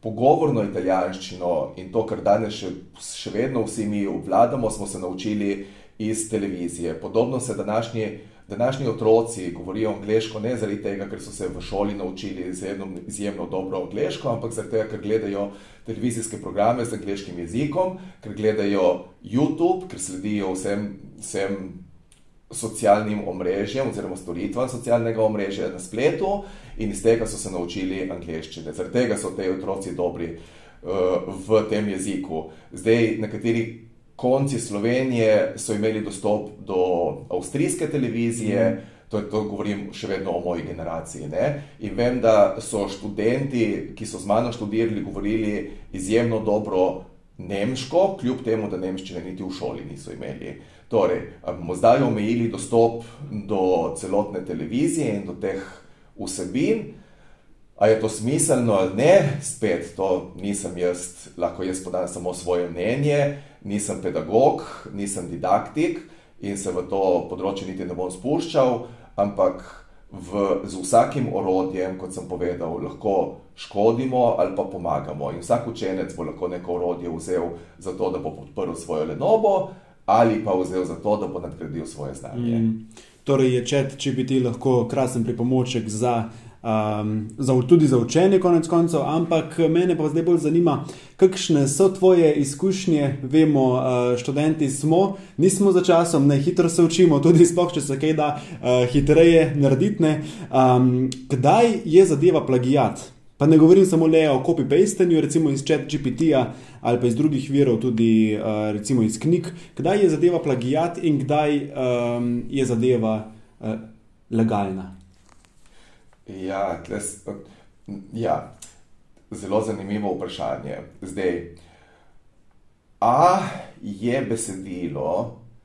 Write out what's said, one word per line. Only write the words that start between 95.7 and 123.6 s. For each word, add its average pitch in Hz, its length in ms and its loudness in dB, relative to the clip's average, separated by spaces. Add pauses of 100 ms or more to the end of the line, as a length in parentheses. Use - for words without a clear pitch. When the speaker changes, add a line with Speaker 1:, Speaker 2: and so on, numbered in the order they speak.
Speaker 2:
za 180 100 6
časom, 170 460 4
ne, 143 100 6
hitro 165 320 2
se 170 140 4
učimo, 165 360 6
tudi 165 260 10
sploh, 170 260 2
če 151 100 -2
se 135 180 -4
kaj 156 140 2
da, 147 280 -2 (200)
eh, 123 300 4
hitreje 151 640 8
narediti, 143 480 4
ne. 156 180 2 (300)
Ehm, 127 560 6 (220)
kdaj 180 560 4
je 170 200 10
zadeva 160 400 4
plagiat? 127 540 2 (380)
Pa 143 100 4
ne 160 100 10
govorim 180 280 10
samo 165 220 4
le 160 220 6
o 131 160 2
copy-pastenju, 170 760 4
recimo 151 280 2
iz 139 160 -2
chat 156 160 2 (100)
G 147 120 -2
P 127 120 0
T-ja 135 380 2 (280)
ali 120 180 2
pa 123 80 2
iz 113 80 2
drugih 147 340 0
virov, 135 300 4
tudi, 110 540 4
eh, 107 380 -2
recimo 104 300 0
iz 107 180 0
knjig. 170 280 0 (280)
Kdaj 196 280 2
je 180 60 6
zadeva 170 300 2
plagiat 143 640 0
in 156 160 2
kdaj, 147 380 2
ehm, 120 920 -2
je 139 160 0
zadeva, 113 640 0 (300)
eh, 110 160 -6 (540)
legalna? 101 640 0 (1300)
Speaker 1:
Ja, 95 580 -4
tle 101 160 -6
s-, - 260 -10 (840)
ja, 95 400 -2 (760)
zelo 98 300 -2
zanimivo 101 540 -4
vprašanje. - 640 -6 (240)
Zdaj, 90 540 -4 (1500)
a 160 380 6 (420)